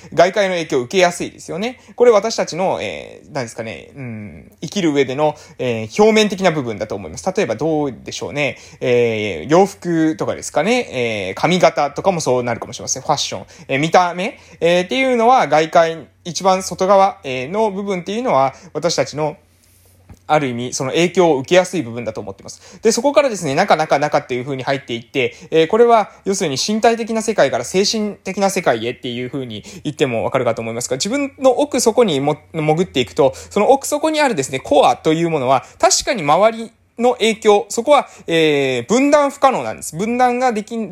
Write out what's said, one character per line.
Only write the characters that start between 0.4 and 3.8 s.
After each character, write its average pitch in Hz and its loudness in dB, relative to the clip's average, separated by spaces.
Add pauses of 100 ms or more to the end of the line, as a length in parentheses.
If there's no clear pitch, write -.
の 185 0
影 165 -4
響 147 0
を 127 0
受 120 -8
け 190 2
や 175 4
す 175 -8
い 123 -8
で - -20
す - -16
よ 160 -8
ね。 240 -8 (160)
こ 240 6
れ 240 8
私 214 2
た 185 -2
ち 151 -10
の、 160 -2
え 69 -10
ー、 87 -20
何 135 -6
で 113 -10
す - -16
か 117 -10
ね、 92 -12